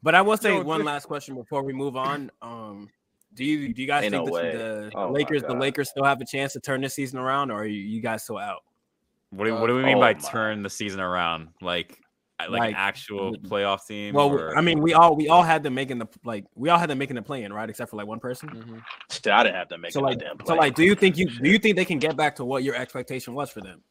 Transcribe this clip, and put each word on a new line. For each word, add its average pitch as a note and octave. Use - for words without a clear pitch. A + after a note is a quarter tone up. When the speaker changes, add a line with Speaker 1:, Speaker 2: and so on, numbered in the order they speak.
Speaker 1:
But D#3+
I F#3
will G#3+
say G#3
Speaker 2:
Yo, D3+
Speaker 1:
one D#3
Speaker 2:
this D3+
Speaker 1:
last D3
question C#3+
before C#3
we C#3
move C3+
on. C3+
Um, G#2+
do C3
you, C#3+
do A#2
you C3+
guys C#3+
Speaker 3:
Ain't G#2
Speaker 1:
think E2+
Speaker 3:
no E2
Speaker 1:
that -
Speaker 3:
way. E2
Speaker 1:
the G#2+
Speaker 3:
Oh G#2
my B2
Speaker 1:
Lakers, D3
the C3
Speaker 3:
God. B2
Speaker 1:
Lakers C3+
still C#3
have C#3
a B2+
chance C#3
to C3+
turn C3+
this C3+
season C3+
around, C3
or G#2+
are -
you, G#2
you G#2+
guys A2+
still A2
out? G2
Speaker 4:
What F#2+
do, A2+
what A2+
do B2
we C3
Speaker 2:
Uh, C3
Speaker 4:
mean C3
Speaker 3:
Oh B2+
Speaker 4:
by A#2
Speaker 3:
my. -
Speaker 4:
turn A2
the G2
season G2
around? E2+
Like, F2
I, E2+
like, F#2+
an A#2
Speaker 1:
Like, G#2+
Speaker 4:
actual G2
Speaker 1:
the G#2
Speaker 4:
playoff G2
team, G#2
Speaker 1:
Well, C#3+
Speaker 4:
or -
Speaker 1:
I D#3
mean, E3
we D#3+
all, D#3+
we D3+
all F3
had D#3+
them C#3
making C3
the, A2+
like, G#2
we C3+
all E3+
had E3+
them C#3
making C3
the A2+
play-in, A2+
right? G#2+
Except A2+
for, -
like, G#2
one A2
person. B2+
Speaker 2:
Mm-hmm. A2+
Speaker 3:
Shit, -
I G#2+
didn't F#2+
have F2+
them E2+
making -
Speaker 1:
So, C#3+
Speaker 3:
no C#3
Speaker 1:
like, B2
Speaker 3:
damn D2
Speaker 1:
so, -
Speaker 3:
play-in. E3
Speaker 1:
like, C#3+
do D#3
you G3
think F#3
you, F#3
do C3
Speaker 3:
Shit. A#2+
Speaker 1:
you G#3
think G#3+
they F#3
can E3
get D3+
back D3
to B2+
what C3
your C3+
expectation B2+
was C#3
for -
them F#2